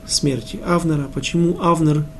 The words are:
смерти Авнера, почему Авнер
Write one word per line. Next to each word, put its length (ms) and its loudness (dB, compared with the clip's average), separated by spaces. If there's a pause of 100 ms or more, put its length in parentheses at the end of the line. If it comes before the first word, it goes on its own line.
смерти 580 -2
Авнера, 480 0
почему 480 0
Авнер 460 2 (140)